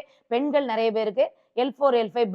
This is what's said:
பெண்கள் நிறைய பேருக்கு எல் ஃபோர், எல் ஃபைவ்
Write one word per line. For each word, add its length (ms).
பெண்கள் 460
நிறைய 200
பேருக்கு 320
எல் 220
ஃபோர், 260
எல் 120
ஃபைவ் 200